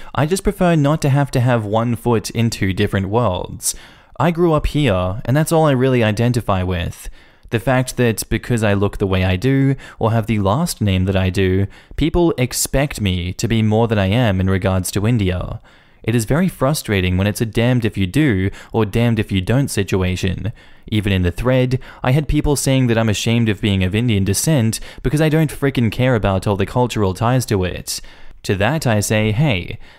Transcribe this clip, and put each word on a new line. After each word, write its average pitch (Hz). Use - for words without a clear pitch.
I 139
just 185
prefer 185
not 151
to 147
have 143
to 131
have 120
one 113
foot 113
in 117
two 98
different 98
worlds. 101
I 165
grew 170
up 147
here, 95
and 123
that's 156
all 160
I 147
really 127
identify 107
with. 87
The 113
fact 127
that 117
because 113
I 101
look 101
the 104
way 92
I 92
do, 135
or 113
have 113
the 107
last 110
name 92
that 98
I 92
do, 95
people 165
expect 127
me 90
to -
be 110
more 110
than 110
I 98
am 101
in 95
regards 92
to 101
India. 95
It 113
is 117
very 160
frustrating 98
when 95
it's 104
a 120
damned 117
if 104
you 95
do, 98
or 110
damned 113
if 101
you 98
don't 113
situation. 92
Even 104
in 92
the 87
thread, 127
I 127
had 143
people 147
saying 131
that 113
I'm 113
ashamed 113
of 104
being 98
of 90
Indian 110
descent 110
because 143
I 160
don't 156
frickin' 131
care 127
about 98
all 101
the 95
cultural 113
ties 120
to 98
it. -
To 107
that 123
I 110
say, 107
"Hey, 110